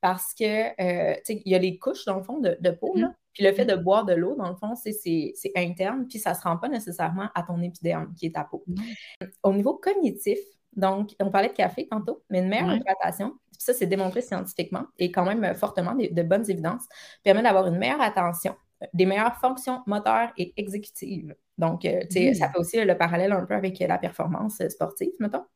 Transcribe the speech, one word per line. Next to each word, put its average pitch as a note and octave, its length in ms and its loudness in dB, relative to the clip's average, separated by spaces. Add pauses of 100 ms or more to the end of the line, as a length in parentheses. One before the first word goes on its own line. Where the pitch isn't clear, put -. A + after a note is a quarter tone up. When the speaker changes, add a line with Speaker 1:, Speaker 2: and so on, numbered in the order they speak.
Speaker 1:
parce F#3 320 0
que, - 100 -2 (380)
euh, F3 340 2 (100)
tu A3+ 100 -4
sais, - 100 -8
il F#3+ 60 2
y F#3 40 6
a F#3 40 6
les F#3 180 0
couches, - 280 -4
dans F#3+ 120 -2
le F#3+ 60 -6
fond, C4+ 160 -8
de, A3+ 200 2
de F3 120 2
peau, A#3+ 240 -4
Speaker 2:
Mm. - 60 4
Speaker 1:
là. - 120 0 (200)
Puis G3+ 100 -2
le F#3+ 100 8
fait B3 120 2
Speaker 2:
Mm. - 20 0
Speaker 1:
de G3+ 80 4
boire F#3+ 300 4
de F#3 80 2
l'eau, F3+ 220 2
dans G3 140 -4
le F#3 60 -8
fond, A3 200 -6
c'est, A3 180 -10
c'est, E3 420 -2
c'est - 200 -8
interne, F#3 520 -2
puis A3 120 -12
ça F3+ 140 0
se F3 80 -4
rend E3+ 160 0
pas B3 120 -4
nécessairement F#3 680 -4
à F3 80 -2
ton E3+ 180 -4
épiderme, E3+ 540 -4
qui - 120 -8
est E3 80 -4
ta D3+ 80 -2
peau. - 240 -10
Speaker 2:
Non. F#3 160 -6 (600)
Speaker 1:
Au G3 100 6
niveau G#3 220 2
cognitif, F4 640 0 (360)
donc, G3 440 0
on G3 100 2
parlait G3 200 2
de - 40 -8
café G3 340 0
tantôt, G#3+ 440 -6
mais F#3 80 2
une F#3 100 2
meilleure A#3 200 2
Speaker 2:
Ouais. A3 80 2
Speaker 1:
hydratation, F#3+ 520 -2 (220)
puis - 80 -20
ça, - 140 0
c'est A#3+ 120 2
démontré F#3+ 360 0
scientifiquement, F#3 640 -6 (120)
et F3+ 140 0
quand F3+ 140 2
même, G#3+ 180 0
euh, F3+ 100 0
fortement, F3+ 420 -2
des, B3 140 0
de E3+ 140 0
bonnes G3+ 260 2
évidences, E3 360 -2 (380)
permet A#3 200 6
d'avoir F#3+ 240 6
une E3+ 100 2
meilleure B3+ 240 2
attention, F#3 540 0 (380)
des F3+ 120 6
meilleures G#3+ 320 2
fonctions B3+ 500 -2
moteurs A3 500 2
et F3+ 200 -4
exécutives. G3 800 -8 (220)
Donc, E3 280 0
euh, F3+ 240 0
tu F#3 40 -6 (120)
sais, C4+ 60 6
Speaker 2:
Mm. - 20 4
Speaker 1:
ça F3 160 2
fait - 100 -2
aussi, E3+ 200 0
euh, A3 60 2
le F3 120 4
parallèle E3+ 340 2
un F#3 140 0
peu G3+ 80 -4
avec, F#3+ 280 -2
euh, F3+ 60 0
la F3 120 2
performance, F3 600 -4
euh, E3+ 80 -2
sportive, - 500 -4
mettons. A#3 260 -4 (100)